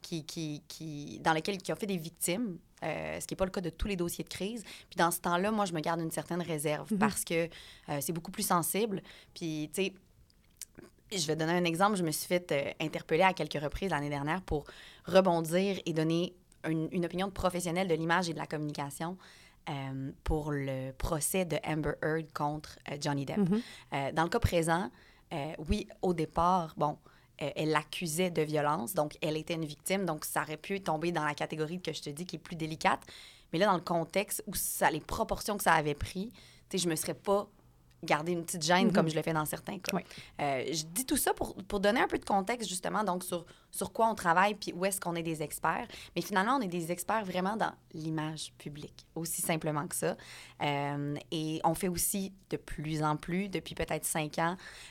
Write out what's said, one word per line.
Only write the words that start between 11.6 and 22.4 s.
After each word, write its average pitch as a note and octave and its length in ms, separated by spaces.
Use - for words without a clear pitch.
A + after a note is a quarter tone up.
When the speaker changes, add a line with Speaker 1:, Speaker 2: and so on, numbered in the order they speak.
Speaker 1:
exemple. F#3+ 320
Je F#3 60
me D#3+ 80
suis - 160
fait, F3+ 260
euh, C#3 280
interpeller D#3+ 420
à F#3 100
quelques D3+ 300
reprises F3+ 280
l'année D3 200
dernière D3 320
pour D3 220
rebondir F3+ 800
et E3 80
donner E3 400
une, D#3+ 240
une F3+ 140
opinion F3+ 200
de G3 60
professionnel F3+ 560
de E3 60
l'image E3 340
et D#3+ 60
de D3+ 40
la D3 80
communication, D3+ 720
euh, C3+ 400
pour D#3 300
le C3+ 400
procès F3 540
de D3+ 100
Amber D3+ 260
Heard D#3 320
contre, D3+ 440